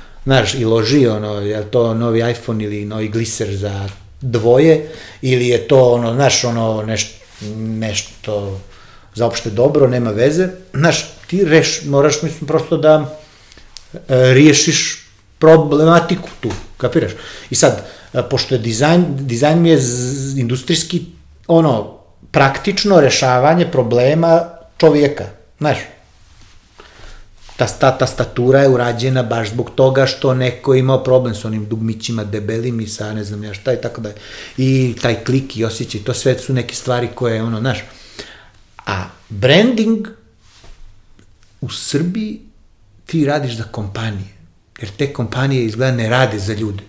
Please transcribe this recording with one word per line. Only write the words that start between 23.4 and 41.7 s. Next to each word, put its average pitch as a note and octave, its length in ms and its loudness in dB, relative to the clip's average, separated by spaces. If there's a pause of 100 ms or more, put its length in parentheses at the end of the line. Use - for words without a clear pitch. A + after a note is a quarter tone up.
problema D3 760 2 (360)
čovjeka, D3 480 4 (340)
znaš. D3 180 0 (1800)
Ta B2 100 0
sta-, B2+ 300 0
tastatura B2+ 640 0
je C#3 80 6
urađena B2 540 0
baš A2+ 260 -2
zbog A#2+ 220 -6
toga C3 340 4
što C3 280 -2
neko B2+ 400 -2
je C3 60 4
imao C3 240 0
problem B2+ 320 2
s - 100 -12
onim A2 200 -6
dugmićima A2 580 -6
debelim A2+ 580 -4
i G#2 60 -6
sa G#2+ 260 -8
ne G#2+ 100 -6
znam G#2 200 -10
ja G#2 100 -12
šta B2 200 -4
i A2+ 80 -4
tako A#2+ 200 -8
dalje. G#2 140 -10 (420)
I C3 440 2
taj A#2 140 0
klik C3 420 -4
i A2+ 80 -2
osjećaj, - 380 -8
to B2 100 -6
sve B2+ 260 0
su - 140 -6
neke B2 220 -4
stvari B2 400 -4
koje, A2+ 280 -4
ono, A2+ 160 -4
znaš. A#2 240 -4 (1000)
A F#2+ 180 -6 (260)
branding G#3+ 760 2 (1500)
u - 80 -8
Srbiji F#3 680 -4 (680)